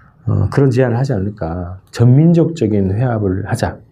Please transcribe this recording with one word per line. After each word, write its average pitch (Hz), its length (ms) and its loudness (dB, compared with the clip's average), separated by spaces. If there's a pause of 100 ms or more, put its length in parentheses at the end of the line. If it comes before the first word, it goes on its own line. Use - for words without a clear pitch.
(260)
어, 98 260 0
그런 135 180 2
제안을 120 260 0
하지 131 160 -2
않을까. 92 680 -6 (100)
전민족적인 123 1000 2
회합을 104 560 -2
하자. - 300 -4 (140)